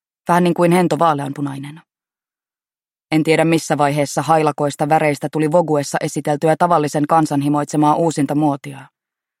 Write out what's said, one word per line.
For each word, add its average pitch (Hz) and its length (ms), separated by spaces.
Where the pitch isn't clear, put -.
vähän 180 160
niin 175 100
kuin 175 180
hento 170 260
vaaleanpunainen. 143 840
En 156 120
tiedä, 156 220
missä 160 340
vaiheessa 143 440
hailakoista 151 640
väreistä 151 440
tuli 156 200
Voguessa 156 480
esiteltyä 156 580
tavallisen 151 480
kansan 156 340
himoitsemaa 147 540
uusinta 151 400
muotia. 139 540